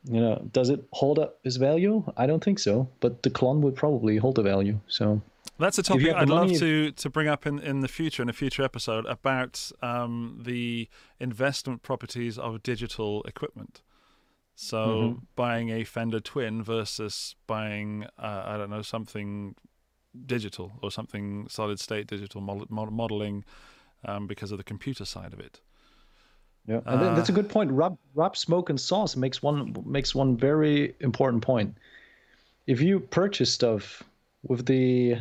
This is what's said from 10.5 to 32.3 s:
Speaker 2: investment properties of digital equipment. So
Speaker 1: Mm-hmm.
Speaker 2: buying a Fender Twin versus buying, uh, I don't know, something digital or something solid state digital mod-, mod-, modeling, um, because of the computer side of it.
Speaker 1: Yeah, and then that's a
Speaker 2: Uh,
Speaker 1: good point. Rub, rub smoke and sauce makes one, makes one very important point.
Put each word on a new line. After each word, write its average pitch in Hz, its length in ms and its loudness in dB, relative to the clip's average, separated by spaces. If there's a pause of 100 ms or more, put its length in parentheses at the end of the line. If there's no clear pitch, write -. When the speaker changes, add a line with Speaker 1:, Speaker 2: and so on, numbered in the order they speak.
Speaker 2:
investment 127 640 -4
properties 120 560 -6
of 113 240 -8
digital 110 600 -4
equipment. - 600 -12 (720)
So 110 320 -2
Speaker 1:
Mm-hmm. 113 320 0 (160)
Speaker 2:
buying 117 340 0
a 113 140 -2
Fender 113 360 -4
Twin 113 440 -4
versus 110 720 -6 (100)
buying, 104 600 -6 (120)
uh, 101 300 -8
I 107 100 -6
don't 101 140 -6
know, 107 100 -6
something 104 720 -8 (720)
digital 107 460 -6 (100)
or 101 80 -4
something 104 580 -8
solid 104 320 -4
state 107 280 -6
digital 101 340 -10
mod-, 101 300 -8
mod-, 107 200 -6
modeling, 104 540 -4 (580)
um, 101 220 -6
because 101 260 -10
of 104 60 -6
the 95 60 -10
computer 107 420 -8
side 92 260 -12
of - 80 -18
it. - 220 -18 (1080)
Speaker 1:
Yeah, 113 180 -2
and 120 160 2
then 113 140 4
that's 170 140 4
a - 20 4
Speaker 2:
Uh, 180 60 6
Speaker 1:
good 208 120 2
point. 196 220 2
Rub, 156 260 2 (160)
rub 156 240 2
smoke 175 320 2
and 139 100 0
sauce 196 360 0
makes 131 260 -2
one, 143 420 -2
makes 139 300 -2
one 135 240 4
very 147 640 4
important 123 420 2
point. 107 340 2 (920)